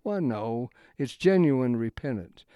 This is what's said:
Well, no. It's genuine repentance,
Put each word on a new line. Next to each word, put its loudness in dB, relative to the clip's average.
Well, -4
no. -4
It's -6
genuine 4
repentance, -6